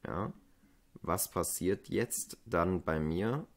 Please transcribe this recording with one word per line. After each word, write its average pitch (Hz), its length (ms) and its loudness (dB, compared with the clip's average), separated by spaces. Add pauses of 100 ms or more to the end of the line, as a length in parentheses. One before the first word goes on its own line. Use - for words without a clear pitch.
Ja. 85 240 -2 (680)
Was - 280 0
passiert 90 600 0
jetzt - 560 -2
dann 90 360 2
bei 80 180 0
mir? 104 460 0 (120)